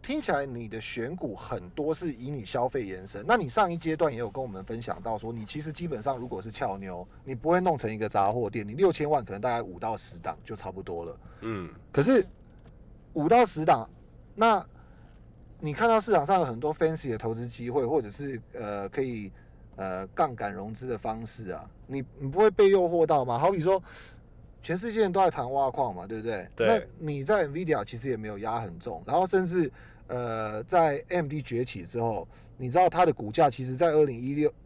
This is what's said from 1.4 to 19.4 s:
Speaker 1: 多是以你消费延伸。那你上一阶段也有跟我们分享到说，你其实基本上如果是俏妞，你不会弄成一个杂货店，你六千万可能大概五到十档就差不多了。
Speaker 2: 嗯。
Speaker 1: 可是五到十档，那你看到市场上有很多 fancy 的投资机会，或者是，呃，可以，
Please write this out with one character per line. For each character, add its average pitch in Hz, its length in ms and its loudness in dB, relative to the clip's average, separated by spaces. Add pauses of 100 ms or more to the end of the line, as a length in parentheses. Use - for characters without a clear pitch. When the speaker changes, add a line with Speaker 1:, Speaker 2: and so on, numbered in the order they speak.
Speaker 1:
多 151 220 -2
是 156 200 -4
以 123 160 -10
你 135 160 -8
消 123 240 0
费 127 160 -4
延 95 200 -10
伸。 101 220 -12
那 220 80 6
你 180 140 -2
上 185 220 2
一 170 60 -6
阶 165 160 -4
段 156 180 2
也 113 60 -8
有 113 140 -6
跟 135 100 -8
我 131 60 -6
们 95 160 -10
分 113 180 -8
享 107 200 -8
到 110 160 -4
说， 113 160 -8
你 113 100 -10
其 107 160 -8
实 151 140 -8
基 175 120 -8
本 139 160 -6
上 135 140 -2
如 123 140 -10
果 104 120 -8
是 107 80 -12
俏 107 280 -6
妞， 92 280 -10 (200)
你 131 100 -8
不 127 140 -4
会 175 100 6
弄 180 180 2
成 110 160 -4
一 110 40 -6
个 107 100 -2
杂 101 240 2
货 117 180 -2
店， 110 160 -6
你 104 80 -10
六 180 160 4
千 151 200 0
万 143 140 2
可 98 100 -10
能 101 80 -8
大 123 80 0
概 117 120 0
五 92 160 -10
到 113 200 -4
十 - 200 -14
档 85 280 -8
就 117 100 -10
差 98 160 -10
不 92 100 -12
多 85 220 -8
了。 82 160 -12 (220)
Speaker 2:
嗯。 101 280 -8 (220)
Speaker 1:
可 139 100 2
是 226 240 6 (880)
五 151 140 -2
到 233 160 8
十 160 220 0
档， 135 240 2 (440)
那 214 320 4 (920)
你 151 140 -4
看 233 160 2
到 220 100 6
市 220 140 2
场 151 120 4
上 190 140 4
有 165 60 4
很 120 120 -6
多 151 160 -2
fancy 160 360 0
的 110 80 -2
投 113 180 -4
资 117 100 -8
机 120 240 -10
会， 127 160 0
或 143 160 2
者 107 80 -10
是， 131 320 -10 (120)
呃， 104 340 -6
可 98 140 -4
以， 113 280 -6 (460)